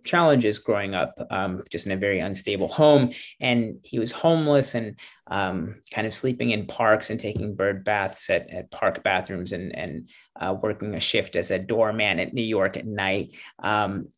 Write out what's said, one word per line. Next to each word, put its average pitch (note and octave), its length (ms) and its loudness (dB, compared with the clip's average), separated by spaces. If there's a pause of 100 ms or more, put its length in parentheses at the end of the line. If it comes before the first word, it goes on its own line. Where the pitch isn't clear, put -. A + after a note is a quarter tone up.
challenges C#3 540 4
growing G2+ 360 -2
up, - 180 -2 (160)
um, F#2+ 400 -4
just - 160 -6
in G2 60 -4
a F#2+ 60 -2
very G2 240 0
unstable F#2+ 480 -2
home. C#3+ 420 6 (300)
And A#2+ 420 0
he - 160 -6
was A#2 140 -2
homeless D3+ 600 4
and, A2 220 -6 (300)
um, F#2+ 540 -4 (120)
kind A2 140 -2
of G#2+ 60 -4
sleeping B2 380 0
in G#2 160 -2
parks G#2+ 420 2
and G#2+ 100 -4
taking G#2+ 340 -4
bird G2 300 -2
baths G2+ 460 -2
at, F2 200 0
at F2+ 220 -12
park - 320 -2
bathrooms F#2 480 -2
and, F#2 240 -8
and, E2 340 -10 (300)
uh, F#2 240 -2
working G#2 320 -6
a F#2 60 -4
shift - 340 0
as F2 160 0
a F#2 80 0
doorman G#2+ 600 0
at F#2+ 140 -4
New A#2+ 100 -2
York G2 340 0
at - 100 -10
night. G2 480 -2 (260)
Um, G2+ 440 0 (120)